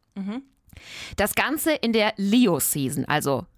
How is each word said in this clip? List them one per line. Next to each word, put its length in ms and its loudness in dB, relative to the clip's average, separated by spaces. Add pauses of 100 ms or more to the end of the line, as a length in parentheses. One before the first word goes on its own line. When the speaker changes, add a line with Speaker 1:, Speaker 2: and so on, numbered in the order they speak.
(160)
Speaker 1:
Mhm. 260 -8 (760)
Speaker 2:
Das 180 -2
Ganze 380 0
in 200 -2
der 240 2
Leo-Season, 880 2
also 400 0 (120)